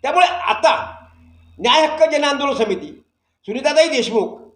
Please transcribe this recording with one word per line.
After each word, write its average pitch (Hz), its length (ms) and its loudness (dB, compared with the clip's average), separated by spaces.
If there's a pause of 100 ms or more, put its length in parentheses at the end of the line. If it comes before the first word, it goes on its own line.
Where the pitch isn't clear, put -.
त्यामुळे 302 260 0
आता - 680 -2 (640)
न्याय 269 260 4
हक्क 311 260 2
जन 294 120 0
आंदोलन 285 300 0
समिती, 196 500 -4 (420)
सुनीताताई 294 440 2
देशमुख 226 480 -2 (180)